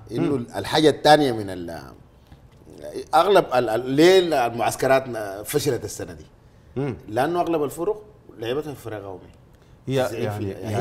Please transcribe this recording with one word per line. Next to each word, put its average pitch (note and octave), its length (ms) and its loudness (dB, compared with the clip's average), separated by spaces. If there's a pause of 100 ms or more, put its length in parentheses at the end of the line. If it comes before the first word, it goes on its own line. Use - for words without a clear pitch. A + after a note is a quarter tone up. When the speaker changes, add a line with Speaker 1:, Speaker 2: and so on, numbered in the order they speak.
(120)
Speaker 1:
إنه B2+ 180 -4
Speaker 2:
مم. C#3+ 60 0
Speaker 1:
ال-، A#2+ 200 -8
الحاجة C#3 340 2
الثانية D3 420 6
من G#2+ 180 -6
ال-، E2+ 320 -10 (1300)
أغلب F3 380 6
ال-، B2 160 2
ال-، B2 200 -2
ليه E3+ 300 8 (280)
المعسكرات A#2+ 560 0 (440)
فشلت C3 380 -2
السنة F2+ 280 -12
دي؟ D#2 120 -20 (500)
Speaker 2:
مم. C3 200 -4 (140)
Speaker 1:
لأنه D3 320 -2
أغلب E3 220 -2
الفرق E3 380 -6 (380)
لعبتها C3+ 340 -6
في A#2 80 -18
فرق G#2 220 -12
قومي. F#2+ 160 -14 (680)
Speaker 2:
هي C3 180 0
Speaker 1:
تسعين A2+ 260 -4
في G#2 60 -6
المية G2+ 160 -6
Speaker 2:
يعني، F#2 100 -12
يعني G#2 180 -6